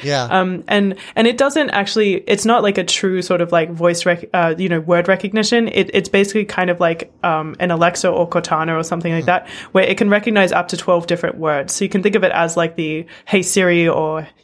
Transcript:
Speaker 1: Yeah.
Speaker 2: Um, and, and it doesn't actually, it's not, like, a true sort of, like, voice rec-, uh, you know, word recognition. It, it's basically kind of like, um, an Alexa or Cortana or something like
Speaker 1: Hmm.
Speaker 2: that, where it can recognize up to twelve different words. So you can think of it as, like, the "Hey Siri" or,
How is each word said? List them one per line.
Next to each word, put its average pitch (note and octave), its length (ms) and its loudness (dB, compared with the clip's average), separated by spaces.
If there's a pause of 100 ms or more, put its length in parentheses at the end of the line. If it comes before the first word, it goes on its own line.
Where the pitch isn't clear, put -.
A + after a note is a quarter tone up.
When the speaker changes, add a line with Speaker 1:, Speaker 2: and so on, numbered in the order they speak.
Speaker 1:
Yeah. C3+ 220 -2
Speaker 2:
Um, F#3 440 0
and, G3 280 2 (200)
and A3 100 4
it B3 120 0
doesn't C#4 320 2
actually, G3+ 460 0 (100)
it's G3+ 180 0
not, A3+ 180 2
like, G3 140 2
a F#3 80 -2
true F#3 380 -2
sort F3 180 0
of, E3+ 100 -2
like, E3 200 2
voice E3+ 340 0
rec-, F3 300 -2
uh, E3+ 240 2
you F#3 100 -2
know, E3+ 100 0
word F3 300 2
recognition. G#3+ 600 0
It, F#3+ 260 0
it's F#3+ 160 -2
basically G3+ 340 2
kind F#3 240 -2
of F3 120 -2
like, E3+ 300 -2 (140)
um, D#3 360 -2
an F3+ 100 0
Alexa F3 400 0
or F3+ 180 0
Cortana D#3+ 500 -2
or E3 40 -2
something E3+ 280 -4
like E3 120 -2
Speaker 1:
Hmm. B2+ 60 -4
Speaker 2:
that, F3+ 200 0 (240)
where F#3+ 120 4
it F#3+ 120 0
can G#3 140 2
recognize G#3 420 2
up F3 160 0
to F3+ 80 -6
twelve E3+ 300 0
different E3+ 320 -4
words. D3+ 340 -2
So - 140 -6
you - 20 -2
can G3 140 -2
think G3+ 120 2
of G3 100 0
it F#3 80 2
as, E3+ 260 0
like, E3 180 0
the D#3 300 -6 (180)
"Hey G3+ 160 0
Siri" F3 480 2
or, D#3 400 -2 (160)